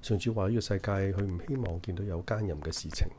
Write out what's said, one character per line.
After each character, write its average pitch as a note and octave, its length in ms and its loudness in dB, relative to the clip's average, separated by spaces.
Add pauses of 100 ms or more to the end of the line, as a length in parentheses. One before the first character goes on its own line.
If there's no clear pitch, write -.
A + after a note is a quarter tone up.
上 G#2+ 160 2
主 A2+ 160 0
話： G2+ 140 2
呢 A2+ 80 4
個 A2+ 60 4
世 G2 180 0
界 - 80 -4
佢 G2 340 2
唔 F2+ 240 0
希 C#3 120 -2
望 F2 240 -2
見 F#2 140 -4
到 F#2+ 100 -2
有 F2 160 -2
奸 G#2+ 260 -2
淫 E2+ 140 0
嘅 D2+ 100 -4
事 - 160 -6
情 - 200 2 (120)